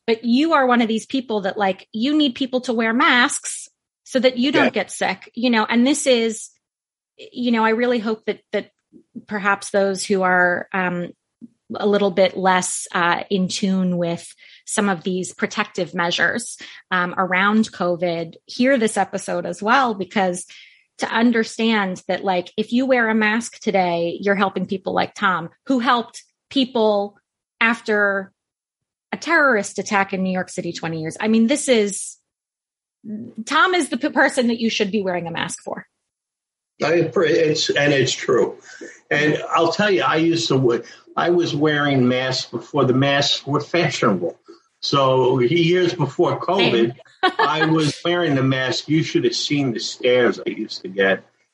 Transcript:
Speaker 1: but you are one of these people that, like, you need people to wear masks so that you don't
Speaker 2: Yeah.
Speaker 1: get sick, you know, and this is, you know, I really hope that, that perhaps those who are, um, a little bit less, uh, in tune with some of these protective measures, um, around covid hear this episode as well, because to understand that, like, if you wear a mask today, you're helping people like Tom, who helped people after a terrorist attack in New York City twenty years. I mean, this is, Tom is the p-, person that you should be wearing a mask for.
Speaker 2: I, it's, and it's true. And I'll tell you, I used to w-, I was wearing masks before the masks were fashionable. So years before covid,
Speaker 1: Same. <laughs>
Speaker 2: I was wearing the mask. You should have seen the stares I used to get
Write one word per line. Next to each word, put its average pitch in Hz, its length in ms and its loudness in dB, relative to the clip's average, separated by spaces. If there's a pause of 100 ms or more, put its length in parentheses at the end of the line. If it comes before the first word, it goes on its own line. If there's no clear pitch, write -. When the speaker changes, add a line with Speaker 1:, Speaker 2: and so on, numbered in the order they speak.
Speaker 1:
but 226 200 0
you 277 280 2
are 269 140 4
one 240 140 4
of 226 60 2
these 220 200 -2
people 233 340 -4
that, 185 160 -4
like, 190 340 -2
you 262 240 -2
need 285 200 2
people 254 260 -4
to 254 120 -4
wear 226 200 0
masks 269 760 0 (360)
so - 160 -2
that 254 180 2
you 262 140 0
don't 294 140 2
Speaker 2:
Yeah. 240 60 2
Speaker 1:
get 196 200 -4
sick, - 440 -6
you 240 140 -2
know, 220 180 2
and 233 200 2
this 294 180 0
is, 226 440 0 (680)
you 240 340 -4
know, 226 140 2
I 220 60 6
really 240 280 2
hope 214 260 -4
that, - 160 -4 (100)
that 208 200 -4 (560)
perhaps 202 440 -2
those 196 340 0
who 190 160 0
are, 180 500 2
um, 180 380 -4 (640)
a - 120 -4
little 202 240 2
bit 185 260 2
less, 185 560 0
uh, 170 360 0
in 185 180 0
tune 185 500 0
with 170 300 -4 (380)
some 202 240 -2
of 170 140 -2
these 185 300 -4
protective 190 600 -6
measures, 175 640 -2 (340)
um, 180 260 0
around 196 540 2
covid 170 640 -2 (120)
hear 262 300 2
this 220 200 0
episode 185 480 -4
as 175 160 -8
well, 240 320 2
because 190 520 -2 (520)
to - 100 -4
understand 226 1000 0
that, 180 180 -4
like, 180 320 -2
if 214 160 -4
you 254 120 2
wear 247 240 2
a 220 60 2
mask 220 440 -2
today, 175 600 0
you're 196 160 0
helping 190 300 0
people 190 280 -6
like - 200 -2
Tom, 170 360 -2 (180)
who 269 120 2
helped 240 440 -2 (260)
people 214 680 0 (440)
after 208 720 0 (800)
a - 40 -4
terrorist 277 640 2
attack 196 340 0
in 185 100 -2
New 185 100 -2
York 185 160 -6
City 170 240 -8
twenty 165 280 -6
years. 160 200 -8
I 220 60 -2
mean, 226 200 4
this 285 220 0
is, 208 480 0 (1300)
Tom 339 280 2
is 330 160 0
the 277 80 -4
p-, 302 120 -2
person 269 380 2
that 240 120 0
you 226 100 0
should 208 220 -2
be 208 100 0
wearing 175 260 -2
a 165 40 -8
mask - 320 -6
for. - 220 -12 (960)
Speaker 2:
I, 156 320 2
it's, 156 540 2
and 143 240 2
it's 131 200 2
true. - 440 0 (540)
And 151 300 0 (120)
I'll 165 180 2
tell 208 200 0
you, 175 100 2
I 151 160 2
used 165 320 0
to 139 60 2
w-, 120 280 2 (320)
I 156 140 0
was 165 260 2
wearing 147 520 2
masks 131 420 -2
before 135 360 -2
the 123 80 4
masks 139 520 0
were 143 140 0
fashionable. 131 800 -2 (440)
So 131 580 2
years 170 540 2
before 139 460 0
covid, 123 540 2
Speaker 1:
Same. - 20 -20 (260)
<laughs> 370 180 2
Speaker 2:
I - 260 0
was 156 400 2
wearing 170 300 0
the 135 80 2
mask. 131 440 -2
You 156 160 2
should 139 220 0
have 120 100 0
seen 139 380 -2
the 107 60 -6
stares 123 600 0
I - 120 -8
used - 320 -10
to 95 40 -10
get 95 360 0 (300)